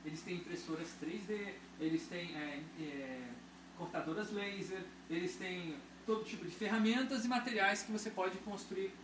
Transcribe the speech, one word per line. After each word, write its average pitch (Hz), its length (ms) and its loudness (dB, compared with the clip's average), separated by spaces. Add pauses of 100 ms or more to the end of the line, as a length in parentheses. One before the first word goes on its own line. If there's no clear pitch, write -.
Eles 156 180 -6
têm 180 160 -2
impressoras 160 520 -4 (100)
três 208 260 -2
D, 208 280 0 (260)
eles 160 280 2
têm, 170 280 -4
é, 147 280 -4 (160)
é, 135 480 -4 (500)
cortadoras 165 540 0
laser, 190 520 -2 (260)
eles 180 260 2
têm 175 420 -2 (300)
todo 214 180 4
tipo - 200 -6
de 156 60 -2
ferramentas 220 720 4
e 240 40 4
materiais 226 560 4
que 226 80 -4
você 214 180 0
pode 185 300 2
construir 190 520 -2 (120)